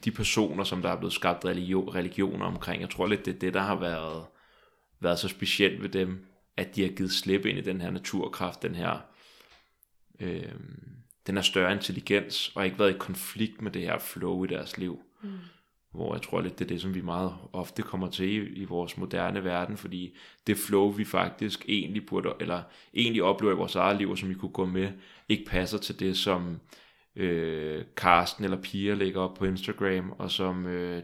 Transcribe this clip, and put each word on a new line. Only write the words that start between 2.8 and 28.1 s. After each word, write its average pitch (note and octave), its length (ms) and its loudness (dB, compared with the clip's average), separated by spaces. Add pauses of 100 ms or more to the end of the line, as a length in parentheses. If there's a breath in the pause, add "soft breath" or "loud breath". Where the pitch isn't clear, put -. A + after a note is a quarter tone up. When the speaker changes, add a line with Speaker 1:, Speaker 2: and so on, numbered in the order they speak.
Speaker 1:
jeg F#2 80 -6
tror F#2 180 0
lidt, G#2 180 2
det F2+ 100 -2
er - 40 -12
det, F#2 140 0
der F#2+ 80 2
har G2 180 0
været, D#2+ 460 -4 (760 soft breath)
været F2 200 2
så G2 80 0
specielt - 560 2
ved F#2+ 60 -4
dem, F#2 360 -2 (320)
at F#2 180 -4
de G2+ 60 2
har F#2 80 4
givet F#2 220 -2
slip G2 340 2
ind F#2+ 120 0
i F#2+ 40 -4
den F#2 200 -2
her F2 100 -4
naturkraft, F#2 720 -4
den F2 140 -4
her, F2 240 -2 (1200 soft breath)
øhm, F2 600 -8 (480)
den F#2+ 80 0
her F#2+ 60 2
større F#2 320 6
intelligens, - 840 0
og F#2+ 100 0
ikke F#2 140 0
været G2 160 8
i - 20 -10
konflikt - 640 -4
med G#2 100 -4
det F#2 100 -4
her E2 180 0
flow F2+ 440 -2
i F#2 40 -2
deres - 300 -6
liv. F2+ 240 -6 (200 loud breath)
Speaker 2:
Mm. G3 160 -10 (560 loud breath)
Speaker 1:
Hvor E2 220 -6
jeg E2 60 -8
tror F2+ 200 -2
lidt, F2+ 180 -6
det F2+ 60 -2
er - 40 -10
det, F2 120 -4
som F#2+ 120 -4
vi F2+ 80 -4
meget F2 340 -4 (180)
ofte F2+ 280 -6
kommer F#2+ 300 -4
til F#2+ 180 0
i, G#2 80 0 (240)
i F#2+ 40 -6
vores F2 320 -4
moderne F#2 460 -2
verden, F2+ 340 -2
fordi F2+ 380 -10 (320 loud breath)
det G#2 100 4
flow, G2+ 340 6
vi G#2 140 -2
faktisk F#2 600 0
egentlig G2+ 380 0
burde, - 340 0
eller E2+ 240 -2 (300 loud breath)
egentlig A2+ 300 4
oplever G2 300 6
i F#2+ 40 2
vores F2+ 180 0
eget G2 220 6
liv, G2 120 0
og F#2+ 80 -2
som G2 120 -4
vi F#2 40 -2
kunne F#2 180 -6
gå F#2+ 140 0
med, F#2 260 0 (380 loud breath)
ikke G#2 160 2
passer F2+ 320 0
til - 220 -6
det, F#2+ 180 2
som, F2 420 0 (560 loud breath)
øh, D#2+ 720 -2 (120)
Karsten F2 460 6